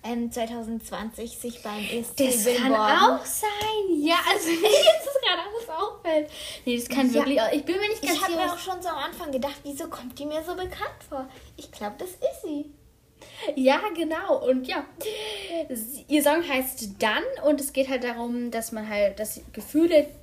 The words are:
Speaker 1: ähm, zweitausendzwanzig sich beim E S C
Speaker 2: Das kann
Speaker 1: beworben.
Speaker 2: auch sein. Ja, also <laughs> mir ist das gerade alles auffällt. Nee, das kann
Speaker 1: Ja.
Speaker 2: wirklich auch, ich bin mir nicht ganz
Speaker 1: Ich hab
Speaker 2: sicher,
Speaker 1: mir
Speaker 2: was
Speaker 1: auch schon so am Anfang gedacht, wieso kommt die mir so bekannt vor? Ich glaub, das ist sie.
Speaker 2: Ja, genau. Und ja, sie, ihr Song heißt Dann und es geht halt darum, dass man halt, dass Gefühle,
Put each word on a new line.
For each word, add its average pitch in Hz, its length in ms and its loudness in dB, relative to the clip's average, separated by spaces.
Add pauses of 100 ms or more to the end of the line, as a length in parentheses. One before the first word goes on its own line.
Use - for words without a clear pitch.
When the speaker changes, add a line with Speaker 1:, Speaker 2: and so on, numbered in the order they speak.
Speaker 1:
ähm, 233 260 -4
zweitausendzwanzig 226 1080 -8
sich 240 260 -10
beim 208 160 -6 (100)
E 233 100 -2
S - 140 -8
C 269 120 4
Speaker 2:
Das 240 180 2
kann 247 280 4
Speaker 1:
beworben. 294 480 6
Speaker 2:
auch - 40 -12
sein. 415 760 0
Ja, 330 140 4 (140)
also 381 180 2
<laughs> 330 120 2
mir 415 80 6
ist 640 360 8
das 554 160 0
gerade 359 220 0
alles 427 260 -6
auffällt. 320 640 0 (340)
Nee, 240 140 0
das 240 100 -6
kann 254 200 2
Speaker 1:
Ja. 233 60 2
Speaker 2:
wirklich 285 260 4
auch, - 100 2
ich 294 140 0
bin 339 160 -2
mir 415 80 0
nicht 440 140 -4
ganz 330 120 2
Speaker 1:
Ich 294 80 -2
hab 370 60 0
Speaker 2:
sicher, 339 120 -2
Speaker 1:
mir 359 60 0
Speaker 2:
was 359 60 -2
Speaker 1:
auch 339 60 -6 (140)
schon 359 80 -6
so 359 80 -6
am 311 100 -4
Anfang 311 340 -8
gedacht, 269 320 -4
wieso 285 240 -10
kommt - 280 -12
die 285 100 -10
mir 311 180 -6
so 349 100 -6
bekannt 370 540 -8
vor? 269 200 -8 (280)
Ich - 160 -18
glaub, 208 260 -10
das 370 120 -10
ist - 340 -4
sie. 302 260 -8 (840)
Speaker 2:
Ja, 269 240 4 (160)
genau. 320 500 0
Und 254 220 2
ja, 294 160 -4 (880)
sie, 240 360 -10
ihr 285 160 2
Song 302 240 4
heißt 254 440 -4 (100)
Dann 233 240 2 (200)
und 294 160 4
es 269 120 -6
geht 262 160 2
halt 254 160 -2
darum, 240 480 -4
dass 226 180 -4
man 214 180 -8
halt, 208 300 0
dass 214 220 -8 (120)
Gefühle, 302 540 4 (160)